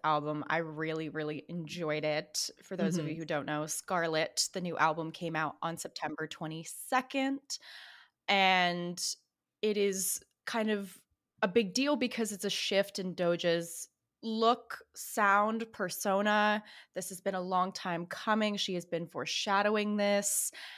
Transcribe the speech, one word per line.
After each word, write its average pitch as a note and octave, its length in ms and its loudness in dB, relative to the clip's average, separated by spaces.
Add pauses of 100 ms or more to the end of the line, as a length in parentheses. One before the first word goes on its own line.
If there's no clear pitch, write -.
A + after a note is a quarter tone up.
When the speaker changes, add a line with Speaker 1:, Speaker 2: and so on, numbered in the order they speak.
Speaker 1:
album. D3+ 460 0
I D#3+ 80 2
really, D#3+ 520 -4
really D3+ 400 -6
enjoyed D#3 540 -4
it. D3+ 460 -2 (140)
For - 120 -10
those F#3 220 0
of D#3 80 -2
Speaker 2:
Mm-hmm. D#3 80 -4
Speaker 1:
you D#3+ 60 -8
who D#3+ 60 -6
don't D3+ 220 -2
know, D3+ 180 -2
Scarlet, D#3+ 880 0
the F#3+ 80 -4
new F3 160 -4
album, D#3+ 340 2
came E3 240 -6
out D#3 260 -2
on E3 160 -4
September D#3 500 -8
twenty-second. B3+ 1120 -4 (880)
And F3+ 760 4 (600)
it G#3+ 160 2
is G3 440 0 (240)
kind A3 240 -2
of G3+ 260 -2 (460)
a G#3+ 60 4
big F#3+ 260 4
deal C#4 220 2
because A#3 360 0
it's G3+ 140 -6
a G3+ 40 0
shift G3 500 0
in F#3 160 -4
Doja's E3+ 720 0 (340)
look, A3+ 580 2 (160)
sound, G#3+ 760 2
persona. G#3 880 2 (340)
This F#3 140 -6
has F3+ 120 -12
been F#3+ 140 -2
a F#3 60 -2
long F#3 300 2
time F3 360 -4
coming. G#3+ 500 0
She G3 160 -2
has F3 120 -2
been E3+ 220 -4
foreshadowing G#3 880 2
this. G3+ 560 2 (260)